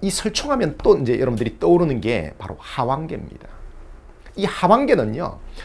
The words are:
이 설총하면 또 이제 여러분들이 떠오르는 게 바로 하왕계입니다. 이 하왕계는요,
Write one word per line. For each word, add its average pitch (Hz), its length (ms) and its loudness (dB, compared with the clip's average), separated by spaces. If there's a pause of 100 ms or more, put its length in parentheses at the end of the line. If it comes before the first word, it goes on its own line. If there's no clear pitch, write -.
이 196 80 0
설총하면 220 760 -2
또 208 140 6
이제 123 200 0
여러분들이 120 400 0
떠오르는 165 440 4
게 90 360 -2
바로 95 220 -12
하왕계입니다. 131 880 -6 (880)
이 196 80 -4
하왕계는요, 180 960 2 (260)